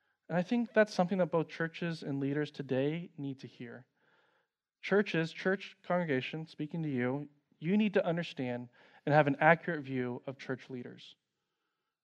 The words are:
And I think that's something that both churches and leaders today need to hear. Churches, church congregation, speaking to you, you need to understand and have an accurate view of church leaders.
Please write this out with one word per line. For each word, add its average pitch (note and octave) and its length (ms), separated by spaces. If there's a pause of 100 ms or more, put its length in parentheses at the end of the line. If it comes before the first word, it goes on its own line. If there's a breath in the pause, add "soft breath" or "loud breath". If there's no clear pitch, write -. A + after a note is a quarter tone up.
(300)
And E3+ 80
I F3+ 40
think A#3+ 320
that's G#3+ 200
something F#3 240
that E3+ 120
both D#3+ 200
churches E3 540
and C#3 180
leaders C#3+ 300
today C#3+ 640
need C#3 240
to B2+ 60
hear. A#2+ 360 (1000)
Churches, F#3 520
church G3 420 (100)
congregation, D#3+ 600
speaking D#3 360
to D3+ 60
you, C3 380 (320)
you F3 160
need G#3+ 200
to F#3+ 100
understand B2+ 640 (360 soft breath)
and D3 80
have D3 140
an C#3 140
accurate D#3+ 400
view B2+ 440
of C3 120
church - 320
leaders. A#2+ 460 (880)